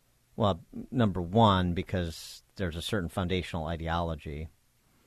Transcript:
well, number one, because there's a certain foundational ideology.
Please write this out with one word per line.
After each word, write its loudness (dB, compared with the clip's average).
well, 2
number 2
one, 6
because -4
there's -4
a -4
certain -2
foundational -2
ideology. -4